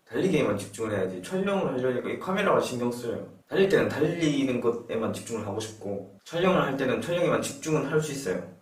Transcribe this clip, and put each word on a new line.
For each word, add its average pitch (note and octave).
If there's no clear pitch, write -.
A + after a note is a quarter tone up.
달리기에만 C3+
집중을 A2
해야지 F#2
촬영을 F#3+
하려니까 B2
이 A#2
카메라가 F#3+
신경 A#2+
쓰여요. G#2+
달릴 F#3+
때는 -
달리는 C#3+
것에만 A2+
집중을 A2
하고 G2+
싶고, -
촬영을 E3+
할 C3
때는 B2
촬영에만 -
집중은 -
할 D#3
수 C#3+
있어요. -